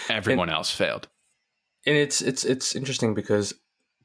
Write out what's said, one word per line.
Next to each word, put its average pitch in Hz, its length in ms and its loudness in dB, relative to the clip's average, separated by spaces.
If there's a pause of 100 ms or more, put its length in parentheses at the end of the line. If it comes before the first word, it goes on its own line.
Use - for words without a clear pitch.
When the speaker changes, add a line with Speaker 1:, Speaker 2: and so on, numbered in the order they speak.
Speaker 1:
Everyone 107 400 2
Speaker 2:
And 80 80 0
Speaker 1:
else - 160 -2
failed. 71 380 -2 (760)
Speaker 2:
and 151 120 4
it's, 147 240 2
it's, - 220 -2
it's - 320 0
interesting 127 380 0
because 104 400 0 (520)